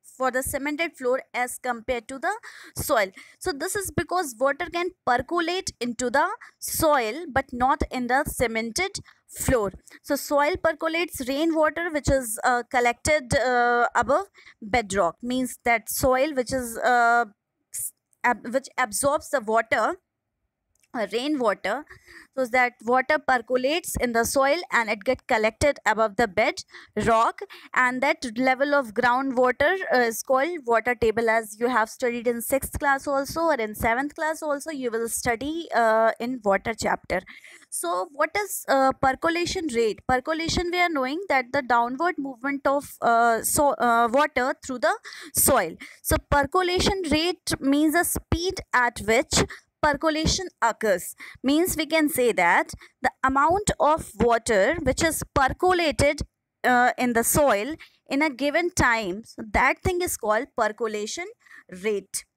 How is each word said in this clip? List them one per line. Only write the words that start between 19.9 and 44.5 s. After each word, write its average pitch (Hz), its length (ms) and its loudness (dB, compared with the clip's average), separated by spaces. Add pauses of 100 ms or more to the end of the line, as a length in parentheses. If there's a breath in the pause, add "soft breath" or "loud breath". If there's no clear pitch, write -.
uh, 202 160 -2
rainwater, 247 760 -2 (500 loud breath)
so 262 100 0
that 247 280 2 (120)
water 254 340 2
percolates 262 800 0
in 240 140 -2
the 233 100 2
soil 277 340 2 (140)
and 226 180 0
it 208 140 -4
get - 240 -2
collected 226 580 0
above 214 300 2
the 240 120 2
bed 226 280 0 (500 loud breath)
rock, 226 340 2 (340 loud breath)
and 254 280 2
that 294 220 0 (140)
level 262 360 2
of 247 200 0
groundwater, 254 840 2 (180)
uh, 254 40 4
is 233 260 0
called 285 420 0
water 233 300 2
table. 226 340 2
As 220 300 0
you 240 80 0
have 220 220 2
studied 240 380 -4
in 233 140 -2
sixth - 380 -4
class 277 260 0
also, 277 360 -2
or 320 140 2
in 220 200 -6
seventh 247 400 -2
class 320 260 -4
also, 294 300 -4
you 262 180 -4
will 226 200 -4
study, 277 680 -4
uh, 226 440 4
in 247 240 -6
water 196 300 0
chapter. 185 480 -4 (480 loud breath)
So 349 420 -4
what 302 260 -2
is, 415 320 -6
uh, 269 240 4
percolation 330 840 -2
rate? 226 320 0
Percolation, 320 640 -2
we 359 80 -2
are 349 100 4
knowing 277 380 -2
that 254 240 0
the 277 120 0
downward 254 540 0
movement 269 480 -6
of, 277 360 0
uh, 233 400 4
so, 285 320 2
uh, 233 380 2
water 285 440 0 (100)